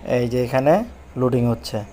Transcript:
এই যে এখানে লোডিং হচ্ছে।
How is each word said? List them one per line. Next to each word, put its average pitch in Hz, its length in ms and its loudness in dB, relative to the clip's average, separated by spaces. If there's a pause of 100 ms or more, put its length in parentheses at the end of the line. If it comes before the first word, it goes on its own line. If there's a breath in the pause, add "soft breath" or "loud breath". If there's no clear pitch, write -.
এই 123 240 0
যে 123 160 0
এখানে 139 400 2 (340)
লোডিং 123 300 2
হচ্ছে। 113 460 -4